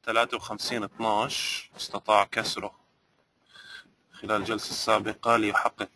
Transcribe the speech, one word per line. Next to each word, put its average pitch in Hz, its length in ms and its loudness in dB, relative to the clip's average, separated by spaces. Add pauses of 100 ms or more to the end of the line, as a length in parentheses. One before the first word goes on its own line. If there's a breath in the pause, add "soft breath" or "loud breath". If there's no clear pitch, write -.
ثلاثة 117 320 2
وخمسين 107 460 -6
اثناش 110 920 -2
استطاع 104 460 2
كسره 101 500 -4 (1400 loud breath)
خلال 104 280 -2
الجلسة 107 300 -4
السابقة 110 680 2
ليحقق 104 580 0